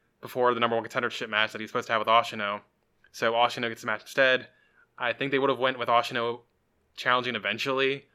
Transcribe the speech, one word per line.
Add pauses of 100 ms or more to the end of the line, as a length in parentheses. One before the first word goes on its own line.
(200)
before
the
number
one
contendership
match
that
he's
supposed
to
have
with
Ashino. (520)
So
Ashino
gets
the
match
instead. (500)
I
think
they
would
have
went
with
Ashino (540)
challenging
eventually, (100)